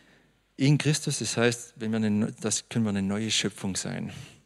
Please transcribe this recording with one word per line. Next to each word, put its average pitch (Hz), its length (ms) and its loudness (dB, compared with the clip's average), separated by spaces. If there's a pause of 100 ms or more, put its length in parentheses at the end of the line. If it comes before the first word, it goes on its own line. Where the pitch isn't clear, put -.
(560)
in 143 200 6
Christus, 151 440 0
das - 180 -2
heißt, 117 380 2
wenn 110 140 -4
wir 113 60 0
eine, 107 360 2
das - 360 -4
können 117 160 0
wir 107 60 0
eine 101 120 0
neue 101 280 -2
Schöpfung 98 460 -2
sein. 90 360 -6 (340)